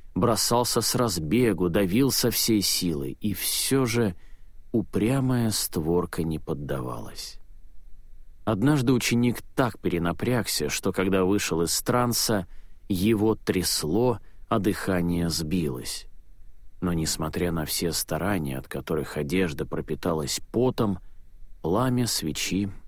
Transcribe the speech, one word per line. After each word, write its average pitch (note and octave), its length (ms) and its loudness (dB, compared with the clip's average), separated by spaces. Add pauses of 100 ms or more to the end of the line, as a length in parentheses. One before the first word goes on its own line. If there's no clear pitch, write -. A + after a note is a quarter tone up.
(140)
бросался A#2 640 4
с - 140 2
разбегу, F#2+ 760 2
давил G#2 440 4
со - 180 2
всей G#2+ 320 2
силы, C#2+ 580 -2
и G#2 140 -2
всё - 500 0
же A2 300 2 (560)
упрямая A#2+ 800 2
створка F2 720 0
не D#2+ 160 -2
поддавалась. C2+ 1000 -6 (1040)
Однажды B2 480 4
ученик A#2+ 500 2 (140)
так B2 240 0
перенапрягся, F2 920 0
что - 220 -2
когда F#2+ 320 4
вышел F2+ 380 2
из E2 180 0
транса, A#2 680 2 (420)
его G#2 460 4
трясло, G#2 840 0 (280)
а A2 120 2
дыхание F2 680 2
сбилось. D2+ 800 -2 (720)
Но, F2+ 120 0
несмотря D#2+ 580 -2
на D#2+ 140 -2
все E2 280 -2
старания, D#2+ 680 -2
от C2 100 -10
которых C#2 480 -4
одежда D2+ 500 0
пропиталась D#2 720 -2 (120)
потом, A2+ 480 2 (600)
пламя B2 460 2
свечи G2 640 -2 (180)